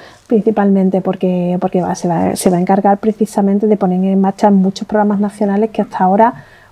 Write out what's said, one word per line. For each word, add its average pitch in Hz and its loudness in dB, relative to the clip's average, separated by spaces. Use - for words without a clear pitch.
principalmente 196 2
porque, 180 -2
porque 185 -2
va, 180 -4
se - -6
va, 175 -2
se - 0
va 180 0
a 175 0
encargar 196 2
precisamente 208 -2
de 208 2
poner 185 0
en 196 0
marcha 196 2
muchos 196 0
programas 208 0
nacionales 208 -2
que 214 -4
hasta - -8
ahora, 208 2